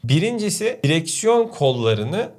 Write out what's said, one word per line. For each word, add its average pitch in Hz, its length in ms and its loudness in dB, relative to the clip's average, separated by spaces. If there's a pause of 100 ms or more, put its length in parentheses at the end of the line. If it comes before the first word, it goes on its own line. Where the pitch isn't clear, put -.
Birincisi 208 800 0
direksiyon 208 640 2
kollarını 123 920 0